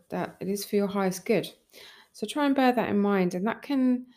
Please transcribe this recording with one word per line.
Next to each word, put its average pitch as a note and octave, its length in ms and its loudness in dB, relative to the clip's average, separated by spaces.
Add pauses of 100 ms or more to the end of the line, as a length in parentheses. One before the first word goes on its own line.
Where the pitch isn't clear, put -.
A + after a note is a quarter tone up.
that F3 320 -6
it F3+ 60 -6
is G3+ 160 -4
for - 120 -4
your G3+ 120 2
highest F#3+ 380 -2
good. F3+ 240 0 (680)
So G#3 80 -6
try D4 180 -2
and C#4 80 2
bear C4 200 4
that A#3 160 0
in G#3 100 2
mind, G3 340 2
and F#3 140 -2
that A3+ 140 -4
can, B3+ 440 0 (120)